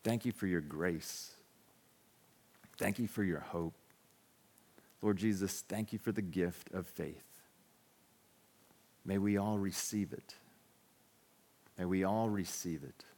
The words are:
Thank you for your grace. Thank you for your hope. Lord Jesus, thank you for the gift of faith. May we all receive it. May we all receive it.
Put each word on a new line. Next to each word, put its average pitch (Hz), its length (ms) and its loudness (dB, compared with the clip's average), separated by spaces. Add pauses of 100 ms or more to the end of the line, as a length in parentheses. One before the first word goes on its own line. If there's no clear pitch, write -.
Thank 113 220 2
you 120 80 2
for - 140 -2
your 87 140 4
grace. 80 720 -2 (1500)
Thank 101 200 2
you 117 80 2
for 104 160 -2
your 85 180 2
hope. 82 340 -4 (1300)
Lord 104 160 4
Jesus, 98 500 2
thank 107 240 -2
you 110 60 -4
for 110 140 -2
the 107 100 0
gift 87 500 0
of 90 140 -4
faith. - 360 -8 (1800)
May 98 140 2
we 101 180 4
all 104 220 2
receive 98 540 0
it. - 220 -12 (1400)
May 92 60 -2
we 95 200 4
all 110 240 2
receive 87 540 -2
it. - 220 -14 (140)